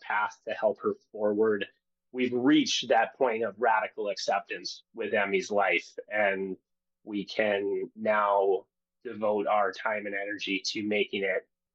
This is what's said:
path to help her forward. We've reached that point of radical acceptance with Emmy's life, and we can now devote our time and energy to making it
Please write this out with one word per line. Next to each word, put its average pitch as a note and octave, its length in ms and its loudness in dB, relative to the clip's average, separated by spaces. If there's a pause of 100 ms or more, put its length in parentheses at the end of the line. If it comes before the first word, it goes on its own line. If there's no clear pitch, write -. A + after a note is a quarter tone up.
path G#2+ 300 -2 (100)
to G#2+ 80 -6
help G#2 280 0
her G#2 140 0 (180)
forward. G#2 520 2 (460)
We've B2+ 220 -2
reached C3 560 4
that A2+ 280 2
point A#2 280 2
of G2+ 120 -6
radical G#2+ 520 0
acceptance G2+ 720 -4 (100)
with A2 200 -6
Emmy's G2 360 0
life, F#2+ 380 2 (220)
and G2 480 0 (480)
we G#2 180 -4
can G2+ 720 -2
now G2+ 680 2 (400)
devote G#2+ 420 -2
our G#2 240 2
time G#2 340 -4
and G2+ 80 -8
energy G2 480 -4 (120)
to G#2+ 100 -6
making G#2 400 -2
it F#2+ 240 -4 (280)